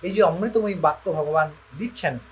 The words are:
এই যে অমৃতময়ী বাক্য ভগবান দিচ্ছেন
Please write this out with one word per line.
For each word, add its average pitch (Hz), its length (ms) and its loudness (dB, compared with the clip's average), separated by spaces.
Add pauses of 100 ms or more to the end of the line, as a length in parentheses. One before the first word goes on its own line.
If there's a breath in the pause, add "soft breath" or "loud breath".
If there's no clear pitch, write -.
এই 180 80 -4
যে 202 120 4
অমৃতময়ী 208 520 2
বাক্য 156 380 0
ভগবান 156 380 0 (280)
দিচ্ছেন 165 400 -4 (140)